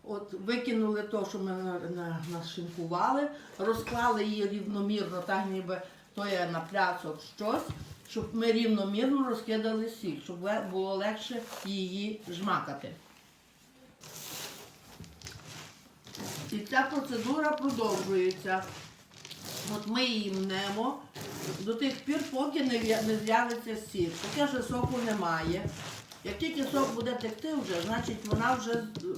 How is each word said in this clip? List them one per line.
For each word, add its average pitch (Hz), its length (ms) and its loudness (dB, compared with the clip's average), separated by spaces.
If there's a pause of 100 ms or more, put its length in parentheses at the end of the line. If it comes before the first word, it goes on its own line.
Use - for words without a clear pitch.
От 202 300 -6
викинули 220 680 2
то, 208 280 0
що 202 100 -4
ми 190 120 0
на, 185 280 -2
на, 170 400 -4 (120)
нашинкували, 180 960 0 (280)
розклали 226 680 2
її 214 220 2
рівномірно, 202 720 0
так 196 300 2
ніби 185 300 -2 (340)
то 202 120 -2
є 180 240 2
на 165 80 -2
пляцок 175 640 0 (140)
щось, 220 280 0 (460)
щоб - 260 -4
ми 226 160 4
рівномірно 226 760 4
розкидали 220 600 0
сіль, 185 340 -6
щоб 175 200 -8
ле-, 202 280 0
було 190 240 0
легше 220 460 -2 (240)
її 196 640 -2
жмакати. 175 680 -2 (3500)
І 208 80 -2
ця 262 220 4
процедура 277 680 2
продовжується. 190 1120 2 (1120)
От 208 120 -6
ми 240 160 2
її 214 280 2
мнемо 196 680 0 (600)
до 208 140 0
тих 269 260 0
пір, 302 200 0 (120)
поки 277 320 2
не 240 160 4
в'я-, 220 280 4
не 220 100 4
з'явиться 220 580 2 (160)
сіль. 175 180 2 (120)
Поки 240 240 2
вже 254 180 0
соку 247 420 0
немає. 175 640 2 (560)
Як - 120 -4
тільки 285 260 0
сок 226 320 2
буде 233 180 0
текти 294 420 -2
вже, 190 260 0
значить 226 440 -2
вона 226 280 4
вже, 233 340 0 (300)